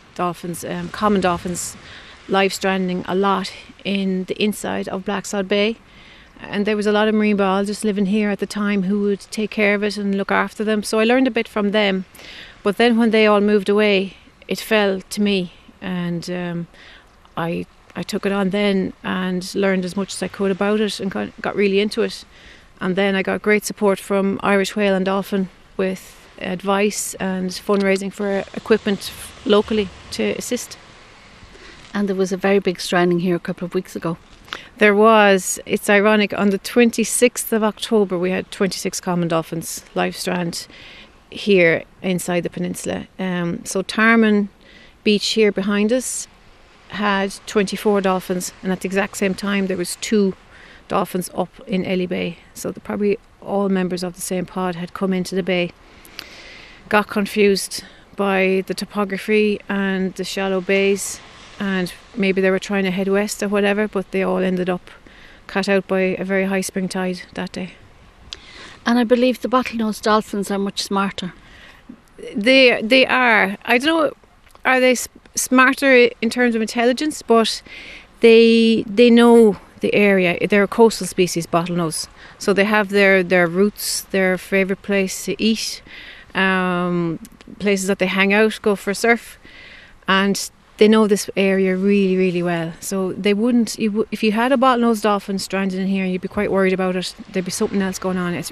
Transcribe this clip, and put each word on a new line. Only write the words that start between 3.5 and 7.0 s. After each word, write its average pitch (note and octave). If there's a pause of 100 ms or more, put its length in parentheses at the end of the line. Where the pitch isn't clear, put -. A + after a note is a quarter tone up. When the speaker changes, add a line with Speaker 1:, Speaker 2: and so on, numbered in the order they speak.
Speaker 1:
in F#3+
the -
inside G3
of F#3+
Blacksod G3
Bay. G#3 (640)
And G3
there G#3+
was G#3
a G#3+
lot G#3